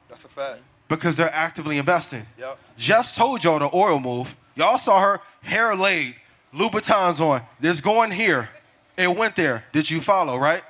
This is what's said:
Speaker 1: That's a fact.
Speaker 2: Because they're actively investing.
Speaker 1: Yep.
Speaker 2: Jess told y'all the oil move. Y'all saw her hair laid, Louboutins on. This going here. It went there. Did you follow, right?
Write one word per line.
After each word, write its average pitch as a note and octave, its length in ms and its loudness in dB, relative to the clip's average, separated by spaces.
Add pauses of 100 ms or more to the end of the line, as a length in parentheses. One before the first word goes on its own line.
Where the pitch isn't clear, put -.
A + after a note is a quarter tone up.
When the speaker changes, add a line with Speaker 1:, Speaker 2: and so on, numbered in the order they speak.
Speaker 1:
That's A#2+ 160 -20
a - 40 -20
fact. C3+ 320 -12 (280)
Speaker 2:
Because D#3+ 280 -2
they're D#3+ 180 0
actively D#3 440 -4
investing. C#3 480 -2 (120)
Speaker 1:
Yep. C3 200 -14 (180)
Speaker 2:
Jess G#3 400 0
told A#3 280 0
y'all D#3+ 140 2
the C#3+ 160 -2
oil F#3 260 2
move. B2+ 360 -6 (200)
Y'all G3 200 2
saw G3+ 240 4
her G3 200 2 (220)
hair A3 320 0
laid, F3 420 0 (360)
Louboutins F#3+ 680 0
on. C#3+ 220 2 (180)
This D#3+ 200 0
going A3 300 2
here. F3 400 0 (480)
It F3+ 180 0
went G#3+ 200 -2
there. C3+ 360 0
Did D3+ 180 0
you E3 100 -2
follow, E3 360 0
right? D#3 340 0